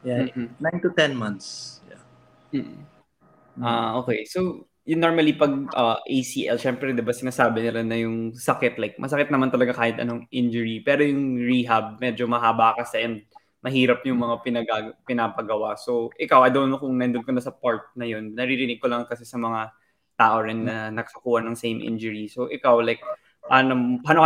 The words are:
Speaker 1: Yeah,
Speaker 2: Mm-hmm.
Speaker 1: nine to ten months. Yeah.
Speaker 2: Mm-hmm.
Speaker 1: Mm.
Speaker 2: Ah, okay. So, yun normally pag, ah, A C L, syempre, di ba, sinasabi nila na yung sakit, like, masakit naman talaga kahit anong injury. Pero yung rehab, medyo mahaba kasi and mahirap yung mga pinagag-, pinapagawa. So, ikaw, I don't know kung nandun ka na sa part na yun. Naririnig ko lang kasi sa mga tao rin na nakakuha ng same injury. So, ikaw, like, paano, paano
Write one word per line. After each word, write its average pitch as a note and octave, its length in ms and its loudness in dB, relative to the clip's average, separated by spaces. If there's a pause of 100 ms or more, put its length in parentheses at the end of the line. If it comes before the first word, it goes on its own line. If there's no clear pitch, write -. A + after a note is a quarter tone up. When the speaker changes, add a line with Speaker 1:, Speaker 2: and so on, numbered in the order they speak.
Speaker 1:
Yeah, B2+ 240 0
Speaker 2:
Mm-hmm. A#2+ 320 -8
Speaker 1:
nine E3 200 -2
to F3+ 120 2
ten D3 200 2
months. G#2+ 720 -8
Yeah. - 160 -20 (520)
Speaker 2:
Mm-hmm. - 280 -8 (760)
Speaker 1:
Mm. A#2+ 80 -4
Speaker 2:
Ah, A#2 360 0
okay. A2 240 -2
So, F3+ 400 -4 (200)
yun D#3+ 160 0
normally E3 320 4
pag, D3 160 4 (240)
ah, A2+ 280 2
A - 200 -2
C B2+ 240 -4
L, A#2+ 120 0
syempre, C3 360 -2
di A#2+ 80 -2
ba, A#2+ 120 -2
sinasabi A#2+ 520 0
nila A#2 160 -2
na A2+ 160 -2
yung A2+ 360 -4
sakit, B2+ 440 0
like, G#2+ 200 -4
masakit C#3+ 320 0
naman C3 200 2
talaga B2 240 2
kahit A#2 240 0
anong A#2+ 320 -6
injury. A#2 520 -2
Pero C#3+ 240 4
yung C#3 320 0
rehab, A#2 640 0
medyo B2 240 -2
mahaba A2+ 520 4
kasi A#2 240 -4
and A2+ 200 -4 (400)
mahirap B2+ 400 2
yung C3 160 -2
mga A#2 240 -2
pinagag-, A2+ 640 -4
pinapagawa. G#2+ 720 -2
So, A#2 400 -4
ikaw, C#3 240 6
I B2+ 80 8
don't C3+ 160 2
know C3+ 160 -2
kung C3 160 -2
nandun B2 240 0
ka C3 80 -8
na B2+ 80 0
sa B2+ 160 -8
part A2+ 400 -4
na B2 160 -8
yun. G#2+ 240 -8
Naririnig B2 480 -2
ko B2+ 80 2
lang A#2+ 160 -4
kasi A#2 160 -10
sa A#2+ 160 -10
mga A2+ 320 -4 (480)
tao A2 240 6
rin A2 240 -2
na A2 240 -6
nakakuha A2+ 560 -2
ng A#2 80 -4
same A2+ 240 -4
injury. A2 480 -6
So, B2 240 -6
ikaw, B2 320 4
like, A#2 160 0 (480)
paano, B2+ 560 2
paano - 240 6